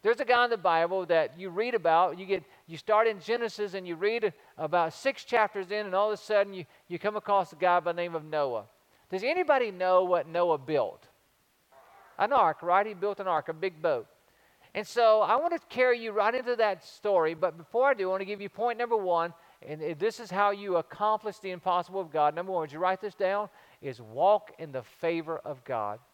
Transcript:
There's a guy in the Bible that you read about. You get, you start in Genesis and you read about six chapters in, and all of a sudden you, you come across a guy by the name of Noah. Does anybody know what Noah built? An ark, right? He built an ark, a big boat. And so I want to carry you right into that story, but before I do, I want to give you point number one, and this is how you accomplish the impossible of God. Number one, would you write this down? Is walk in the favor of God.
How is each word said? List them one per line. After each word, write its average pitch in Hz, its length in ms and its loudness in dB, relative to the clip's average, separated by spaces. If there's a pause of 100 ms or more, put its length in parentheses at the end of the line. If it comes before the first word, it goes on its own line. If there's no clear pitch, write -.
There's 226 180 0
a 277 60 -2
guy 240 180 4
in 240 60 2
the 226 80 0
Bible 170 480 2
that 160 340 2
you 190 100 -10
read 226 260 -2
about. 170 440 4
You 190 60 -10
get, 185 180 -2 (240)
you 160 80 -14
start 214 320 2
in 202 140 -2
Genesis 214 520 -6
and 185 140 -8
you 170 80 -6
read 208 380 -2 (240)
about 165 340 0
six - 320 -6
chapters 202 480 0
in, 208 140 -4
and 185 100 -4
all 202 120 2
of 214 60 0
a - 80 -8
sudden 202 320 0
you, 180 120 -12 (240)
you 170 100 -8
come 214 160 -4
across 196 380 0
a - 20 -20
guy 175 240 2
by 170 140 -2
the 175 80 -4
name 175 120 -6
of 156 120 -6
Noah. 139 400 -2 (440)
Does 185 140 -6
anybody 277 480 2
know 185 320 4
what 175 240 2
Noah 170 300 2
built? 135 500 -4 (1120)
An 226 140 0
ark, 185 280 2
right? 180 240 2
He 220 80 -10
built 196 280 -4
an 190 60 -6
ark, 160 200 0
a 160 60 -6
big 160 280 -6
boat. 139 240 0 (720)
And 277 100 -6
so 220 360 4
I 196 160 2
want 339 160 0
to 330 60 -4 (100)
carry 247 300 2
you 226 120 -8
right 214 240 2
into 247 220 -2
that 202 260 0
story, 170 500 2
but 165 240 -2
before 233 320 0
I 277 40 4
do, 196 140 -2
I 185 40 -2
want 190 100 -2
to 196 40 -6
give 202 160 -8
you 202 80 -10
point 233 280 -4
number 233 200 0
one, 170 360 0 (320)
and 151 160 -10 (160)
this 214 220 -4
is 220 100 -14
how 202 220 2
you 196 260 -4
accomplish 214 640 -4
the 190 120 -10
impossible 180 500 -4
of 160 100 -10
God. 151 240 2
Number 185 160 -6
one, 175 100 -2
would 147 100 -8
you 151 80 -12
write 185 200 0
this 202 160 -10
down? 202 340 -2 (320)
Is 123 200 -10
walk 151 580 0
in 160 120 -12
the 131 120 -8
favor 165 560 -4
of 135 240 -12
God. 110 360 -6 (140)